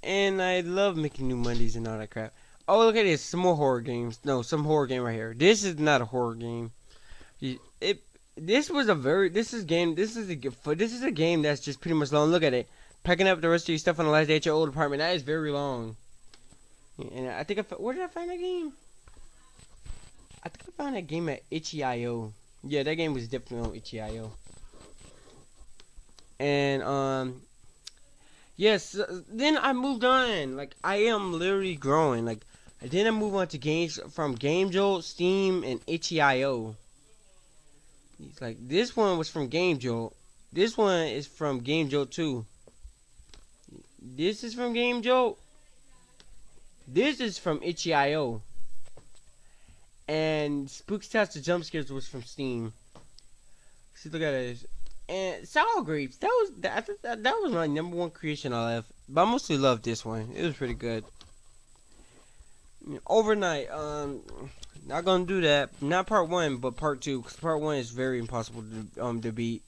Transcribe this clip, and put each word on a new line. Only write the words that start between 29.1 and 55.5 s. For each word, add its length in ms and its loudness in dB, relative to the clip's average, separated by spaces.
then 300 2
I 140 2
moved 320 -2
on. 520 2
Like, 260 -12
I 140 0
am 380 2
literally 420 0
growing. 480 4
Like, 200 -6
I 40 -12
didn't 280 2
move 200 0
on 140 0
to 100 -10
games 420 0
from 240 -2
Game 360 2
Jolt, 340 2
Steam, 580 2
and 240 -4
itch 260 -4
E 80 2
I 240 4
O. 300 -2
It's 220 -20
like, 200 -10
this 360 0
one 220 4
was 100 -2
from 200 -4
Game 300 2
Jolt. 380 -4
This 240 0
one 300 4
is 200 -6
from 340 -4
Game 300 0
Jolt 200 0
too. 360 -4
This 420 -4
is 120 -12
from 180 -4
Game 300 0
Jolt. 360 2
This 320 2
is 160 -4
from 260 -2
itch 240 -4
E 60 0
I 220 4
O. 260 -2
And 600 0
Spookstastic 760 -2
Jump 220 0
Scares 280 -6
was 140 -4
from 160 -8
Steam. 500 -6
See, 120 -16
look 140 -4
at 80 2
this. 340 -4
And 380 -4
Sour 360 2